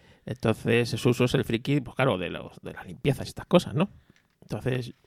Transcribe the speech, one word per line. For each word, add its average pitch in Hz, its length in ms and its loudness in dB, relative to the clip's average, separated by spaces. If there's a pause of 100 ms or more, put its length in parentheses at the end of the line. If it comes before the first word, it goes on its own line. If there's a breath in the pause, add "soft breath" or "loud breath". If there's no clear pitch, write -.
(260)
entonces 117 640 0
Suso 123 340 2
es - 80 0
el 139 100 4
friki, 127 380 0
pues - 140 -12
claro, 131 220 2
de 85 120 -4
los, - 320 -10
de 90 100 -12
las - 140 -14
limpiezas 127 400 -2
y - 40 -12
estas - 180 -14
cosas, 175 260 4
¿no? 170 160 0 (540)
Entonces, 123 500 -4 (140)